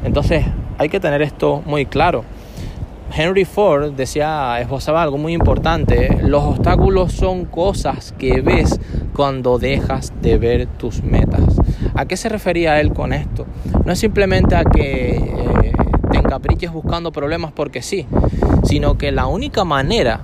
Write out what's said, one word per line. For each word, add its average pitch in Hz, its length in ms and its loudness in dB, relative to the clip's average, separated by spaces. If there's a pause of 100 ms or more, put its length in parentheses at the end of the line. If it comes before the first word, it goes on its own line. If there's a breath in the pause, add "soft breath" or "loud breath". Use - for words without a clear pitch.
Entonces 143 400 2 (340)
hay 151 100 0
que 196 120 -2
tener 151 220 0
esto 147 420 -2
muy 143 220 -2
claro. 147 380 0 (920 loud breath)
Henry 190 280 2
Ford 151 480 2
decía, 135 680 -2
esbozaba 131 420 -2
algo 143 140 -2
muy 156 160 -4
importante: 135 920 2
"Los 143 200 4
obstáculos 180 720 2
son 185 340 -2
cosas 165 720 -2
que 131 220 2
ves - 400 2 (340 loud breath)
cuando 131 440 0
dejas 127 640 -2
de 113 180 2
ver 120 280 0
tus - 360 -6
metas". - 400 2 (520 loud breath)
¿A 135 120 0
qué 185 100 -4
se 226 120 -4
refería 170 520 2
él - 120 2
con 131 200 -2
esto? 139 340 -4 (380 loud breath)
No - 80 0
es 185 60 0
simplemente 190 580 4
a 165 80 4
que, 131 520 2
eh, - 560 0 (380)
te - 80 4
encapriches - 540 0
buscando 165 400 -4
problemas 156 400 -4
porque 143 280 -6
sí, 160 260 -6 (580 loud breath)
sino 143 340 2
que 143 140 -2
la 131 140 0
única 196 380 -2
manera 143 600 0